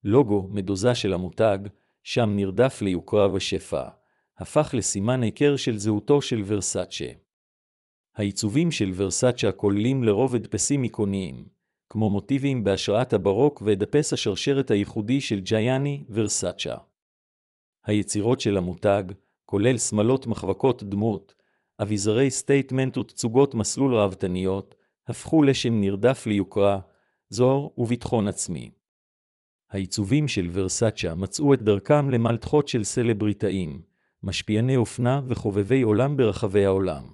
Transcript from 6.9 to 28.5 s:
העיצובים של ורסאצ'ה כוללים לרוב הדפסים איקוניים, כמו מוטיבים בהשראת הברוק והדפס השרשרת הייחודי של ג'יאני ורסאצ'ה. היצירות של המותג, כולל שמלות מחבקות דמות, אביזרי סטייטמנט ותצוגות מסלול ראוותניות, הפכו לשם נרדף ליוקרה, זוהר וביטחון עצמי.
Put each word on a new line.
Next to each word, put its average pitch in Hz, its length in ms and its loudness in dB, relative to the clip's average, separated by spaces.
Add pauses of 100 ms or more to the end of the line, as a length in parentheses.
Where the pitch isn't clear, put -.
העיצובים 110 560 0
של 98 240 -2
ורסאצ'ה 101 560 0
כוללים 110 520 0
לרוב 113 320 2
הדפסים 135 480 -2
איקוניים, 98 640 -4 (420)
כמו 107 200 2
מוטיבים 131 540 0
בהשראת 98 500 0
הברוק 104 520 2
והדפס 104 480 0
השרשרת 131 580 -2
הייחודי 107 500 0
של 104 180 -2
ג'יאני 131 680 -2
ורסאצ'ה. 92 680 -4 (1120)
היצירות 107 540 0
של 101 180 0
המותג, 95 460 0 (420)
כולל 113 320 0
שמלות 120 500 0
מחבקות 107 560 -2
דמות, 101 520 -4 (460)
אביזרי 107 500 0
סטייטמנט 131 680 0
ותצוגות 123 580 0
מסלול 123 400 0
ראוותניות, 95 800 -2 (320)
הפכו 151 360 2
לשם 120 380 2
נרדף 101 460 0
ליוקרה, 101 520 2 (500)
זוהר 131 380 2 (100)
וביטחון 117 500 0
עצמי. 78 440 -8 (1000)